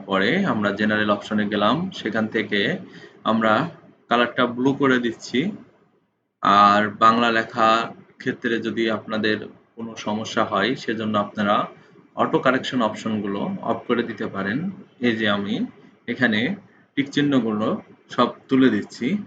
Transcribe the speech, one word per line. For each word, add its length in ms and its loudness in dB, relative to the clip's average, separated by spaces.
পরে 200 2
আমরা 260 0
জেনারেল 380 0
অপশনে 360 -4
গেলাম। 240 2
সেখান 240 -2
থেকে 260 0
আমরা 220 2
কালারটা 360 2
ব্লু 140 2
করে 240 4
দিচ্ছি। 340 -4
আর 200 6
বাংলা 260 6
লেখা 300 0
ক্ষেত্রে 340 -4
যদি 180 -2
আপনাদের 400 -2
কোনো 160 -12
সমস্যা 440 -2
হয়, 200 0
সেজন্য 320 -4
আপনারা 300 0
অটো 220 2
কারেকশন 440 0
অপশনগুলো 520 -4
অফ 80 -2
করে 220 0
দিতে 240 -8
পারেন। 240 -4
এই 140 4
যে 60 0
আমি 180 -4
এখানে 280 2
টিক 200 0
চিহ্নগুলো 520 2
সব 140 4
তুলে 260 6
দিচ্ছি, 320 -6